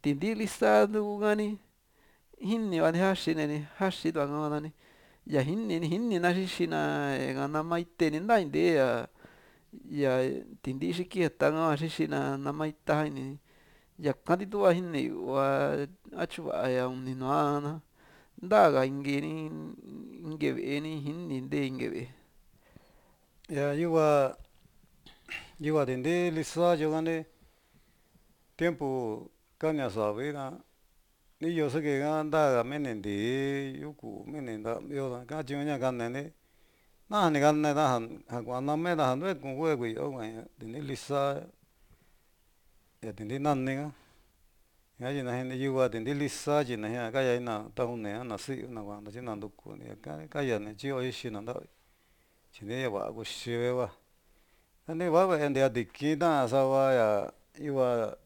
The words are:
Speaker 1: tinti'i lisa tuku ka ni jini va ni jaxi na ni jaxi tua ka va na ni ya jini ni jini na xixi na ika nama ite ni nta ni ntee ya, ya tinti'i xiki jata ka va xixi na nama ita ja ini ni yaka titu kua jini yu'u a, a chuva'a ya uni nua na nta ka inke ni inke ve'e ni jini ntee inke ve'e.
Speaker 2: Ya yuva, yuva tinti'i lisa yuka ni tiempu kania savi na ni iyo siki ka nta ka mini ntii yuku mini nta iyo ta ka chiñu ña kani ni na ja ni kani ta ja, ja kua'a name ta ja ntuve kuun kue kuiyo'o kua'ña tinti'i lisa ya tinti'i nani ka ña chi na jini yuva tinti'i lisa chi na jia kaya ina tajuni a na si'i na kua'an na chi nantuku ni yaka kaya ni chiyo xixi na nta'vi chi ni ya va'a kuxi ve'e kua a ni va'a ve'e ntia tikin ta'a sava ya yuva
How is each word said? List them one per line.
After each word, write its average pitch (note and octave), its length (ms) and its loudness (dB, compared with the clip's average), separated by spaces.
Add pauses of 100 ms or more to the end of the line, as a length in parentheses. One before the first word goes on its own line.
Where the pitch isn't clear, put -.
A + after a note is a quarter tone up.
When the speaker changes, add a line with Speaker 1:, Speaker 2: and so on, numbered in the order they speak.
Speaker 1:
tinti'i D3 320 0
lisa G#3+ 520 4
tuku G#3 340 -2
ka G#3 140 4
ni G#3+ 240 -2 (800)
jini G#3 400 0
va D#3+ 100 6
ni E3+ 80 2
jaxi F#3 360 2
na D3+ 120 0
ni D3 200 -2 (120)
jaxi F#3 340 0
tua D3 140 0
ka C#3+ 60 -4
va D3+ 160 -2
na D3 120 -2
ni D#3 120 -10 (540)
ya C3+ 180 2
jini F#3 340 0
ni E3 100 0
jini G3+ 300 0
na F3 140 4
xixi F#3 340 0
na D3 480 0
ika C3+ 320 -2
nama D#3+ 320 -2
ite E3+ 320 0
ni D3+ 100 -2
nta A3 180 4
ni F3+ 100 2
ntee D#3+ 260 4
ya, B2 340 2 (760)
ya C#3 260 2 (500)
tinti'i C#3 300 -2
xiki F3+ 280 -4
jata D3 320 2
ka D#3+ 180 2
va C#3+ 60 2
xixi D#3 320 -2
na C#3 280 -2
nama C#3+ 300 -4
ita D3+ 280 -2
ja D3+ 120 2
ini C#3 160 -6
ni C3+ 160 -10 (600)
yaka D#3 380 0
titu G3+ 220 -6
kua F#3+ 160 8
jini E3 320 -2
yu'u A#2+ 320 -4
a, C#3+ 480 2 (300)
a E3+ 100 -2
chuva'a C3 440 -4
ya B2+ 180 0
uni B2+ 260 -6
nua C#3+ 460 0
na D3+ 200 -6 (600)
nta F#3 320 6
ka C3 160 4
inke C#3 320 -2
ni D#3 120 -6 (920)
inke D3+ 320 -2
ve'e C#3+ 240 -2
ni D#3 240 -6
jini D3+ 400 -6
ntee C#3+ 220 -2
inke B2+ 260 -4
ve'e. B2 160 -8 (1400)
Speaker 2:
Ya C#3+ 240 0
yuva, D#3 600 4 (1200)
yuva D3+ 240 4
tinti'i D#3 480 0
lisa E3 480 2
yuka D#3 240 0
ni D#3+ 200 -2 (1300)
tiempu C3 720 -2 (300)
kania D3 320 0
savi A2 420 -2
na C3+ 240 -8 (840)
ni D#3+ 80 -2
iyo D#3 220 2
siki C#3+ 300 2
ka D#3 240 0
nta D3+ 320 4
ka A#2 80 4
mini C3+ 300 -4
ntii C3+ 840 -2
yuku C#3+ 480 -12
mini B2 320 -8
nta A2+ 280 -4
iyo C3+ 200 -4
ta B2 160 -8
ka D3+ 200 -6
chiñu C#3+ 200 -4
ña C#3+ 160 -2
kani B2 280 0
ni C#3 240 -8 (760)
na G#3 160 4
ja E3 60 6
ni D3 100 4
kani D3+ 320 6
ta C#3 240 4
ja, A2+ 120 -2 (200)
ja A#2+ 160 -6
kua'a B2 160 -4
name D#3+ 360 0
ta C#3+ 120 4
ja B2+ 80 2
ntuve F3+ 240 -2
kuun C3 160 -8
kue D#3 200 0
kuiyo'o A#2+ 360 -4
kua'ña A2+ 320 -10 (140)
tinti'i A#2+ 260 -10
lisa C#3 560 -2 (1600)
ya A2 120 -10
tinti'i A2 280 -6
nani C3+ 320 0
ka C#3+ 160 -4 (1120)
ña B2 160 -6
chi C#3 80 -4
na B2 80 -4
jini B2+ 320 -4
yuva C3 240 2
tinti'i A2+ 240 -4
lisa D3 480 0
chi B2 160 -2
na G#2+ 160 -6
jia A#2+ 180 -4
kaya B2+ 300 2
ina A2 320 -6
tajuni A#2 400 -4
a A#2 100 -8
na A#2 140 -6
si'i B2+ 320 -8
na A2 160 -10
kua'an G#2 200 -12
na G#2+ 60 -14
chi A2+ 140 -14
nantuku G#2 560 -10
ni A#2+ 80 -14
yaka D#2 400 -12
kaya C3 320 -2
ni G#2+ 160 -12
chiyo C3+ 240 -6
xixi B2+ 320 -6
na G#2 80 -8
nta'vi A#2 280 -10 (840)
chi G2+ 160 -14
ni B2+ 160 -4
ya A#2+ 80 -2
va'a G2+ 240 -4
kuxi A#2 400 -6
ve'e A#2+ 160 0
kua B2 160 0 (960)
a D#3+ 60 -8
ni E3+ 160 -2
va'a E3+ 160 8
ve'e D3+ 240 4
ntia C3+ 240 4
tikin C#3+ 480 -2
ta'a D3+ 280 4
sava C3+ 440 4
ya A#2 160 6 (480)
yuva B2+ 560 0 (140)